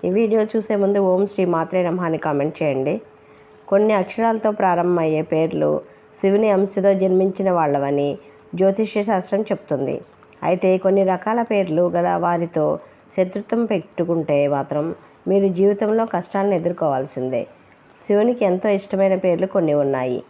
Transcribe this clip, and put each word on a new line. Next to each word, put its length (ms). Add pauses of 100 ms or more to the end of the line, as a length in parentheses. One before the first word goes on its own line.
ఈ 60
వీడియో 320
చూసే 340
ముందు 220
ఓం 280
శ్రీ 180
మాత్రే 380
నమః 220
అని 140
కామెంట్ 440
చేయండి. 380 (680)
కొన్ని 260
అక్షరాలతో 580
ప్రారంభమయ్యే 680
పేర్లు 580 (400)
శివుని 300
అంశతో 440
జన్మించిన 560
వాళ్ళవని 680 (360)
జ్యోతిష్య 480
శాస్త్రం 380
చెప్తుంది. 600 (420)
అయితే 360
కొన్ని 260
రకాల 380
పేర్లు 460
గల 280
వారితో 640 (340)
శత్రుత్వం 520
పెట్టుకుంటే 840
మాత్రం 460 (340)
మీరు 200
జీవితంలో 580
కష్టాలను 480
ఎదుర్కోవాల్సిందే. 920 (600)
శివునికి 380
ఎంతో 240
ఇష్టమైన 460
పేర్లు 320
కొన్ని 280
ఉన్నాయి. 560